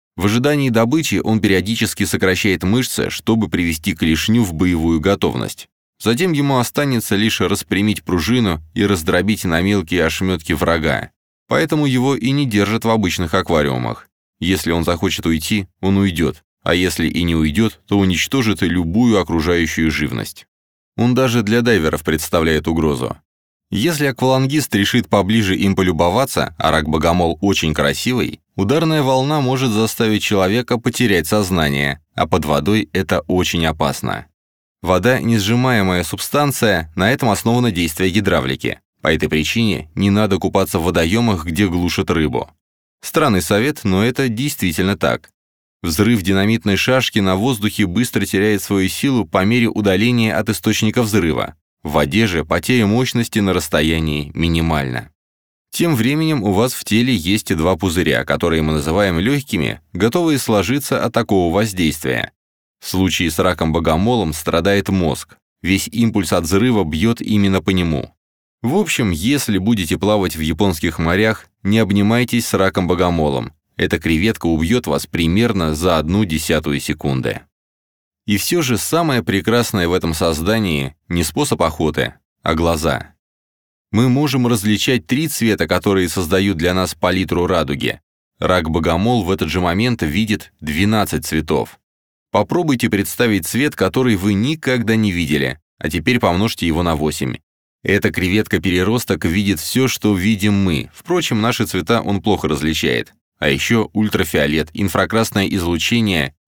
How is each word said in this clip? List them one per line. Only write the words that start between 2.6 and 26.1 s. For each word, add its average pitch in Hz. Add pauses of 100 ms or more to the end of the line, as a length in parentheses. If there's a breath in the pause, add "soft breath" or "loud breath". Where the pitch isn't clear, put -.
мышцы, 113
чтобы 110
привести 85
клешню 87
в 90
боевую 82
готовность. 73 (300)
Затем 160
ему 139
останется 123
лишь 107
распрямить 98
пружину 92 (140)
и 95
раздробить 92
на 85
мелкие 92
ошметки 85
врага. 78 (380)
Поэтому 147
его 131
и 131
не 143
держат 104
в 113
обычных 92
аквариумах. 71 (320)
Если 85
он 85
захочет 87
уйти, 85 (160)
он 98
уйдет, 85 (180)
а 85
если 87
и 87
не 85
уйдет, 80
то 101
уничтожит 98
и 95
любую 92
окружающую 82
живность. 67 (520)
Он 120
даже 120
для 113
дайверов 82
представляет 80
угрозу. 76 (560)
Если 143
аквалангист 131
решит 104
поближе 101
им 98
полюбоваться, 90